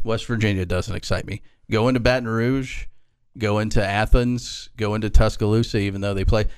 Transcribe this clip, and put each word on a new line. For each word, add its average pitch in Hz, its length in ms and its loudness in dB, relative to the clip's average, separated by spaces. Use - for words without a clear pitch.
West 110 240 -2
Virginia 104 400 0
doesn't 92 300 -4
excite - 280 -4
me. 98 160 -10
Going 113 240 2
to 127 60 0
Baton 123 280 0
Rouge, 123 580 -4
going 107 320 0
to 104 160 4
Athens, 120 920 2
going 107 260 -2
to 107 80 -2
Tuscaloosa, 110 680 4
even 98 220 -4
though 101 140 -4
they 95 100 -2
play. 107 220 2